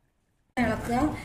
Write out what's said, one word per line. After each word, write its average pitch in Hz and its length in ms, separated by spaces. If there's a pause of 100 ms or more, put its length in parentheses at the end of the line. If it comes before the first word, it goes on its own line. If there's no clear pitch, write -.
(640)
ഇളക്കുക. 226 340 (280)